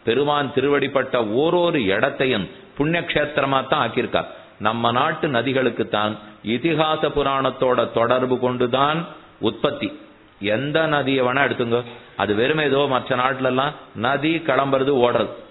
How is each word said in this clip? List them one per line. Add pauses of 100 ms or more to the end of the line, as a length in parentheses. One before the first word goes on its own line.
பெருமான்
திருவடிப்பட்ட (180)
ஓரொரு
இடத்தையும் (260)
புண்ணிய
கஷேத்திரமா
தான்
ஆக்கியிருக்கா. (380)
நம்ம
நாட்டு
நதிகளுக்குத்தான் (360)
இதிகாச
புராணத்தோட (120)
தொடர்பு
கொண்டுதான் (420)
உற்பத்தி. (600)
எந்த
நதியை
வேணா
எடுத்துங்க, (360)
அது
வெறும்
ஏதோ
மற்ற
நாட்டுல
எல்லாம் (220)
நதி
கிளம்புறது
ஓடுறது (180)